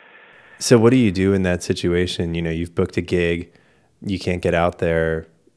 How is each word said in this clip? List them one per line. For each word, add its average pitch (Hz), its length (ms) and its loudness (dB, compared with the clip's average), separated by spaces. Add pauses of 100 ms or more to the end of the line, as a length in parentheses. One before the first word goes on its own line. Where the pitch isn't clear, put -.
(600)
So - 180 4
what 113 120 6
do 131 80 4
you 117 120 4
do 95 220 2
in 95 120 2
that 90 200 0
situation? 87 720 -2
You 85 60 -4
know, 82 100 -4
you've 87 240 -6
booked - 220 -2
a 92 40 -2
gig, 87 480 -2 (520)
you 95 180 -6
can't 90 220 -4
get 87 120 0
out 85 260 0
there. 82 460 -2 (320)